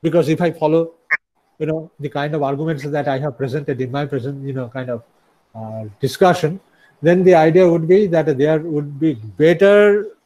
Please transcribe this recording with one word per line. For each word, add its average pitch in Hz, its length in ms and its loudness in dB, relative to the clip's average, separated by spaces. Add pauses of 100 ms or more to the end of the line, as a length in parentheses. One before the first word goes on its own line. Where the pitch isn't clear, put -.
Because 160 280 0
if 160 120 0
I 175 80 2
follow, 165 440 -2 (680)
you 156 80 -4
know, 156 320 -6
the 143 100 -8
kind 147 240 -6
of 156 80 -2
arguments 143 420 -4
that 143 240 -4
I 135 120 -2
have 147 180 -6
presented 139 440 -6
in 127 100 -6
my 143 160 -4
present, 139 360 -8
you 139 100 -8
know, 127 160 -8
kind 127 200 -12
of, 120 140 -8 (500)
uh, 110 320 -12 (140)
discussion, 170 600 0 (420)
then 175 220 2
the 180 120 6
idea 165 320 6
would 165 200 0
be 196 200 4
that 156 300 0
there 151 220 2
would 147 400 -6
be 156 140 0
better 196 1120 2